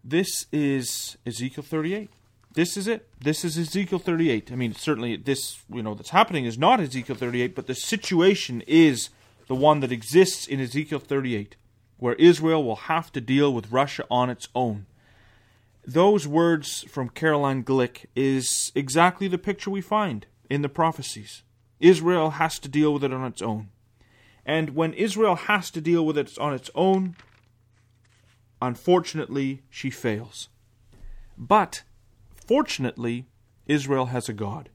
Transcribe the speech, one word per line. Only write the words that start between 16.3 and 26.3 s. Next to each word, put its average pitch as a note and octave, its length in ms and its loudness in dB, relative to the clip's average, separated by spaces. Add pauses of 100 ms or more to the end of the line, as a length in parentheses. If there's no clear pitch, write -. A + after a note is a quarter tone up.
from C3 180 -6
Caroline C#3+ 560 0
Glick C3 500 -2
is C3 600 -2
exactly E3 540 0
the F3+ 80 -2
picture G3 320 -6
we G3 100 -4
find F#3 460 -4 (240)
in C#3+ 120 -2
the D3 60 -2
prophecies. C#3+ 760 -4 (360)
Israel E3 520 6
has D#3 280 -2
to - 80 -14
deal D3 260 2
with C#3+ 120 -2
it C3 80 -2
on C3 120 -6
its A#2 160 -10
own. G#2+ 280 -6 (760)
And D3+ 260 -2
when D#3+ 220 -2
Israel G3+ 420 2
has G3 360 -2
to E3+ 80 -8
deal E3 260 2
with D#3 120 0
it - 220 -6